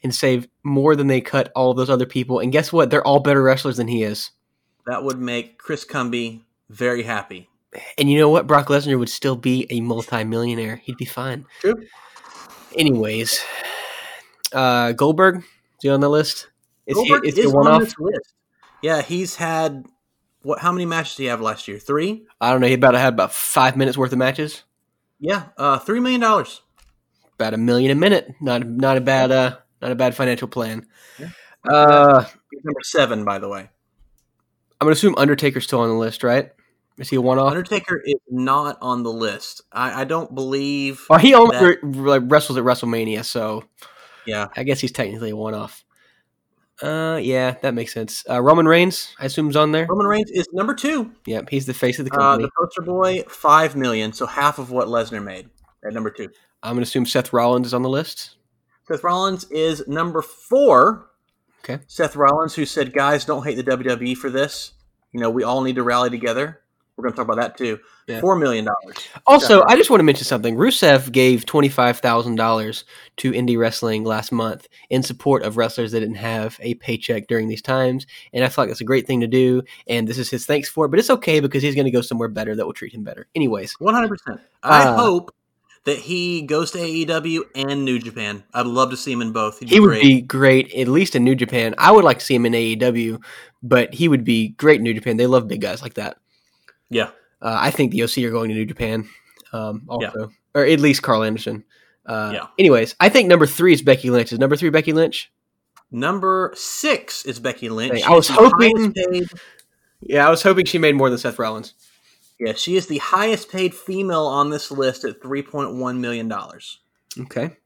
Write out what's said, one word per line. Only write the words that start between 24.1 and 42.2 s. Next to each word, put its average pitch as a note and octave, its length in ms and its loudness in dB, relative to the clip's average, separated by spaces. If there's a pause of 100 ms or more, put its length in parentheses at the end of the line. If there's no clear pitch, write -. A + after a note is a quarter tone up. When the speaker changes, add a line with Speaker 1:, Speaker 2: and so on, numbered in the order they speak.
Speaker 1:
of B2+ 60 -2
matches. C3+ 440 -4 (560)
Speaker 2:
Yeah, F3 260 -6 (120)
uh, C3+ 220 2
three A3 220 -4
million B3 200 0
dollars. G#3+ 400 0 (720)
Speaker 1:
About A2 200 -4
a A2 40 -4
million A#2+ 320 2
a C#3 40 4
minute. F3+ 340 2 (120)
Not, A#2+ 260 -2
not C3 300 0
a C3 40 2
bad, C3 300 2
uh, B2+ 260 2 (260)
not B2+ 100 -6
a - 20 -2
bad B2 200 0
financial B2+ 340 -4
plan. A2+ 380 -10 (320)
Speaker 2:
Yeah. D#3+ 120 -16 (380)
Speaker 1:
Uh, D3 560 8 (260)
Speaker 2:
He's - 140 -20
number C#3+ 180 -8
seven, A#2 420 -2
by G2+ 140 -4
the G2 100 -10
way. G2 120 -10 (1200)
Speaker 1:
I'm - 60 0
gonna D#3 60 4
assume D#3+ 240 4
Undertaker's C#3 480 0
still B2+ 160 -2
on A#2 80 0
the A2+ 60 0
list, A2+ 280 -4
right? C3 280 0 (480)
Is C3 120 -10
he C#3 60 -2
a B2+ 40 2
one-off? C3 300 2
Speaker 2:
Undertaker F3+ 560 -4
is C#3+ 80 0 (160)
not C3+ 500 -2
on B2 220 -4
the A#2 100 -6
list. G#2+ 480 -8 (100)
I, B2 320 -6
I - 20 -4
don't D3+ 300 -6
believe C#3 760 -6
Speaker 1:
Oh, D#3+ 80 8
he C4 160 8
only A#3 240 8
Speaker 2:
that F3 240 6
Speaker 1:
re-, C3+ 180 -8
like, C3+ 260 2